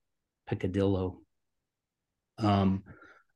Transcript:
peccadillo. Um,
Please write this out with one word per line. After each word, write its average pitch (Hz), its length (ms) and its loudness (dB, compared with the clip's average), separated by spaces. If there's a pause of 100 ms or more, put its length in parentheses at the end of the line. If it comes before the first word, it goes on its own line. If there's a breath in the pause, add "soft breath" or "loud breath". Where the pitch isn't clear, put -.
(480)
peccadillo. 95 720 -2 (1200)
Um, 98 440 2 (520 soft breath)